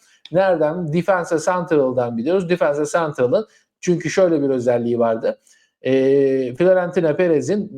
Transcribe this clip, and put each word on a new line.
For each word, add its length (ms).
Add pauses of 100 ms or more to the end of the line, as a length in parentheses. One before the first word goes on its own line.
(320)
nereden? 600
Defensa 460
Central'dan 760
biliyoruz. 320
Defensa 500
Central'ın 480 (340)
çünkü 300
şöyle 320
bir 60
özelliği 500
vardı. 420 (420)
E, 100 (640)
Florentino 600
Perez'in 600